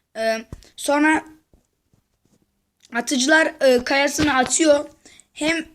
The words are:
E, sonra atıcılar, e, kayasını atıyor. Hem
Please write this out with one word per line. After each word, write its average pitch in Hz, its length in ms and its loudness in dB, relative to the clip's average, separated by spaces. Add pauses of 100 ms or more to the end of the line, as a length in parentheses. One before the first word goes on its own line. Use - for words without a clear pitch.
(160)
E, 220 220 -4 (380)
sonra 302 460 0 (1700)
atıcılar, 294 680 0
e, 247 240 2
kayasını 285 520 0
atıyor. 294 540 0 (420)
Hem 320 320 -4 (100)